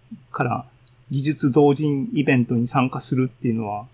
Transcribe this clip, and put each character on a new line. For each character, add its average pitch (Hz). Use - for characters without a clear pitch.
か -
ら 120
技 135
術 143
同 143
人 143
イ 151
ベ 135
ン 120
ト 127
に 120
参 131
加 139
す -
る 127
っ -
て 127
い 120
う -
の 110
は、 104